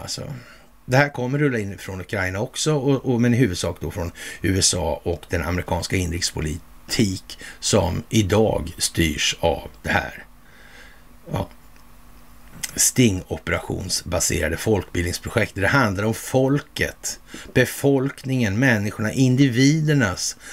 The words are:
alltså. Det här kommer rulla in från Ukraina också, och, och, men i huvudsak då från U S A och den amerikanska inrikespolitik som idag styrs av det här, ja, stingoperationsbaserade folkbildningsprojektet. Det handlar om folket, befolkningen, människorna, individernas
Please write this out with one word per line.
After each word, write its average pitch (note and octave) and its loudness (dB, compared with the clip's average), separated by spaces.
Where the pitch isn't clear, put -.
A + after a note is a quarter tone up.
alltså. - -10
Det B2+ 2
här C#3+ 4
kommer B2 -4
rulla C#3 0
in G2+ -6
från F#2+ -10
Ukraina F#2+ -4
också, - -2
och, C3+ 0
och, A#2 2
men A#2+ 4
i - 2
huvudsak F2+ 0
då D2+ -6
från E2+ -6
U G2 2
S - 2
A D#2+ -2
och E2+ -2
den F2 -2
amerikanska F2 -4
inrikespolitik F2 -4
som F2+ 2
idag G2 2
styrs - 0
av - 0
det - -6
här, - -2
ja, G2+ -2
stingoperationsbaserade E2+ 0
folkbildningsprojektet. F#2+ -2
Det F#2+ 2
handlar G#2 2
om A2+ 0
folket, - -2
befolkningen, C3 0
människorna, G#2+ 2
individernas C3+ 4